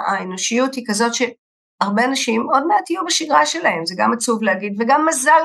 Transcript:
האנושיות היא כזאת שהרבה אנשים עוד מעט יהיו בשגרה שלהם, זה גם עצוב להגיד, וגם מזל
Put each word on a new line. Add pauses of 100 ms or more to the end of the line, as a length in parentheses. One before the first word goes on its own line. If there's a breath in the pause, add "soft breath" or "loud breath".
האנושיות
היא
כזאת
שהרבה
אנשים
עוד
מעט
יהיו
בשגרה
שלהם,
זה
גם
עצוב
להגיד,
וגם
מזל